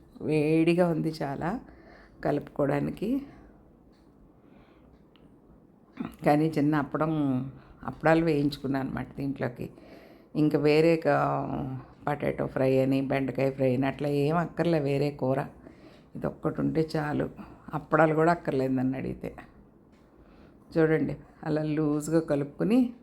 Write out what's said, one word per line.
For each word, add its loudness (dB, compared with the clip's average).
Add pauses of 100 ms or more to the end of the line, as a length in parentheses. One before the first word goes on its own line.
(220)
వేడిగా 4
ఉంది -2
చాలా -6 (640)
కలుపుకోవడానికి. -2 (3000)
కానీ 4
చిన్న 2
అప్పడం, 0 (760)
అప్పడాలు 2
వేయించుకున్నాను -2
అనమాట -6 (120)
దీంట్లోకి. -6 (680)
ఇంకా 2
వేరే 6
కా-, 0 (300)
పొటాటో -2
ఫ్రై 2
అని, 2
బెండకాయ -2
ఫ్రై 0
అని 0
అట్లా -4
ఏం 0
అక్కర్లే 0
వేరే 0
కూర. -2 (720)
ఇది -6
ఒక్కటి -4
ఉంటే 0
చాలు, -2 (440)
అప్పడాలు 4
కూడా 4
అక్కర్లేదు -2
నన్ను -2
అడిగితే. -8 (1400)
చూడండి, 2 (280)
అలా -2
లూజ్గా 0
కలుపుకొని 0 (100)